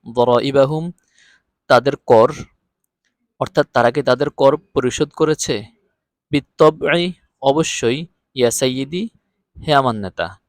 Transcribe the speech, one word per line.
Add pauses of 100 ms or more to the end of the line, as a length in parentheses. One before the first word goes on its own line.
(160)
যরাইবাহুম, (760)
তাদের
কর, (1040)
অর্থাৎ
তারা
কি
তাদের
কর
পরিশোধ
করেছে? (640)
বিত্তবঈ, (300)
অবশ্যই, (280)
ইয়া
সাইয়্যিদি, (580)
হে
আমার
নেতা। (100)